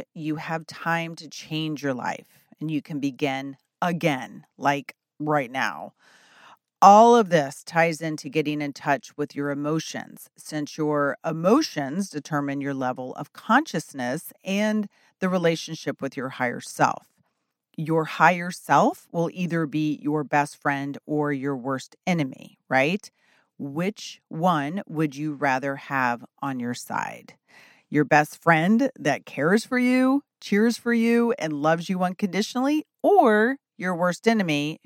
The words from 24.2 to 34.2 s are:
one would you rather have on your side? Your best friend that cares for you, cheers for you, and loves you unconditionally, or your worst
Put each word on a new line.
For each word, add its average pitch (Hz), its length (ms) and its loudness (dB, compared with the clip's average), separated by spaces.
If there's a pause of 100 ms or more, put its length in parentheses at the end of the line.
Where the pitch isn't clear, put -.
one 165 600 -2
would 156 280 -4
you 151 180 -6
rather 139 420 -2
have 127 500 -2 (160)
on 135 180 -6
your 120 140 -4
side? - 640 -8 (540)
Your 147 140 2
best 151 380 2
friend 180 560 4
that 139 300 -2
cares 175 380 0
for 254 120 -4
you, 254 460 4 (160)
cheers 220 400 2
for 233 160 0
you, 233 420 2
and 151 240 -4
loves 165 260 2
you 185 140 -4
unconditionally, 208 880 -2 (160)
or 269 540 6 (200)
your 180 160 -4
worst 175 340 -2